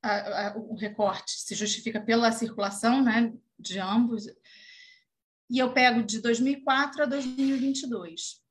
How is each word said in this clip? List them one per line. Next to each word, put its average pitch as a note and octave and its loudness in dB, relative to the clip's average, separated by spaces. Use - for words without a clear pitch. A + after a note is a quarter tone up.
a, G#3 -2
a, G#3 -8
o A3+ -10
recorte G#3 -4
se - -10
justifica G#3+ -4
pela A3+ 4
circulação, A3+ 0
né, A3+ 4
de F#3 -8
ambos, A3 0
e A#3+ 0
eu B3+ 2
pego B3 6
de A3 -4
dois A#3 2
mil C4 2
e C#4 -4
quatro C#4 0
a D4 2
dois C4+ -2
mil C4+ 0
e - -2
vinte C4+ -2
e C4 -8
dois F3 -10